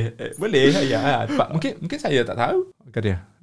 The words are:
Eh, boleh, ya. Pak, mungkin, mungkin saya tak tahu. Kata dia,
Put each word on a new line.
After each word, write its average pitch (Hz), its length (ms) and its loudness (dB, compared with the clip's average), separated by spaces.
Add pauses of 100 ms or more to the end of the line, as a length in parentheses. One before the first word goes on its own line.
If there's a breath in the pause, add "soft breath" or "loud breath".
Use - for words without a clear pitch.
(140)
Eh, 117 220 -8
boleh, 147 480 4
ya. 120 420 0
Pak, 269 240 0
mungkin, 165 300 -2
mungkin 175 160 -6
saya 160 260 0
tak 107 140 -4
tahu. 370 320 0 (180)
Kata 120 160 -6
dia, 98 160 0 (260)